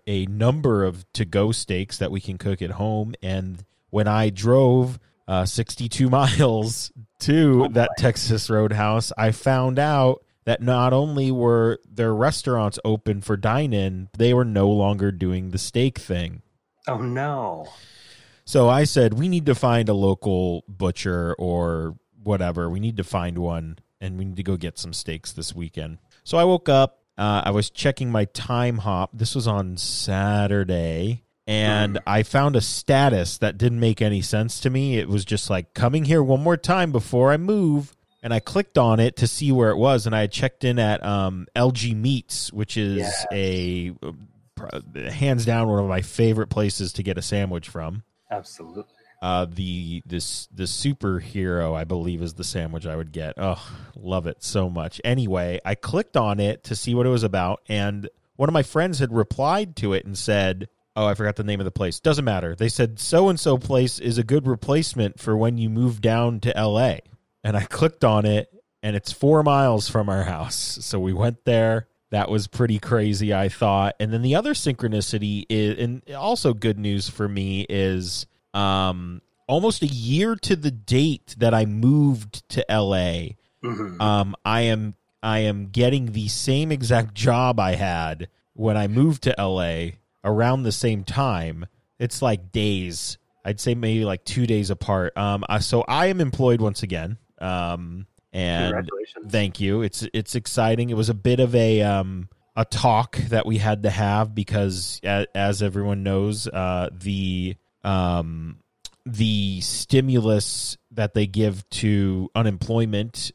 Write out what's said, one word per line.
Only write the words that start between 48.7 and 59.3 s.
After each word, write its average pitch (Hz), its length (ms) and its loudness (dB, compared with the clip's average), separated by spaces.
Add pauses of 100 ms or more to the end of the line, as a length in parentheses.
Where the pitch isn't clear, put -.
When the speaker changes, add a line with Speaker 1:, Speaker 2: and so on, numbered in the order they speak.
Speaker 1:
Uh, 90 260 0
the, 87 600 -8
this, - 440 -8
the 95 120 -8
superhero, 90 1120 -4
I 78 80 -6
believe, 85 400 -6
is 80 100 -8
the 87 100 -12
sandwich 82 440 -8
I 78 80 -8
would 80 160 -10
get. 78 260 -10
Oh, 95 240 -4 (340)
love 92 300 -4
it - 180 -8
so 92 280 -2
much. 82 320 -8
Anyway, 92 600 0
I 98 120 -4
clicked - 420 -4
on 104 220 2
it 104 240 -2
to 110 120 -8
see 120 200 -4
what 123 100 2
it 127 40 4
was 120 140 2
about, 95 460 -2
and 101 400 -2 (280)
one 139 120 2
of 160 40 0
my 151 100 4
friends 165 340 0
had 127 160 0
replied 151 640 0